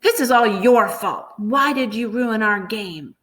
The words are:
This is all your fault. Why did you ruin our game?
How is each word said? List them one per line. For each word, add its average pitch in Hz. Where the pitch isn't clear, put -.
This 466
is 247
all 240
your 214
fault. -
Why 277
did 254
you 226
ruin 226
our 208
game? 180